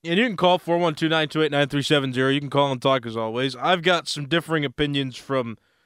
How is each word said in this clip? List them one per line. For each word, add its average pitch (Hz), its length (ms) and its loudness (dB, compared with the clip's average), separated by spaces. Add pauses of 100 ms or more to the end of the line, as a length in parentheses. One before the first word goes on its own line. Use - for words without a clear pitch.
And 165 160 2
you 247 80 2
can 196 100 -4
call 180 220 4
four 170 180 -2
one 170 160 0
two, 156 160 -2
nine 156 200 0
two 156 120 -2
eight, 151 100 2
nine 143 180 2
three 139 120 -2
seven 135 320 2
zero. 131 160 2
You 139 100 2
can 143 100 -8
call 143 220 2
and 127 100 -4
talk 135 240 2
as 113 120 -6
always. 120 380 -4
I've 165 260 0
got 170 260 2
some 147 200 -8
differing 156 360 0
opinions 139 540 -2
from 120 400 -4 (280)